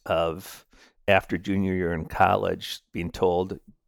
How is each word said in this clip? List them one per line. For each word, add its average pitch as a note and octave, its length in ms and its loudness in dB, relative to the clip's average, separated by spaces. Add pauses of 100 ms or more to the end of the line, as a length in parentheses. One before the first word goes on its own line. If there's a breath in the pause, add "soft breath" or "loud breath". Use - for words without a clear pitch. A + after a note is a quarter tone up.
of, E2 600 -2 (420 soft breath)
after F#2+ 300 2
junior F#2+ 360 0
year F2+ 200 0
in D#2+ 120 -4
college, F#2+ 760 0 (140)
being E2+ 180 -4
told, F#2 480 0 (280)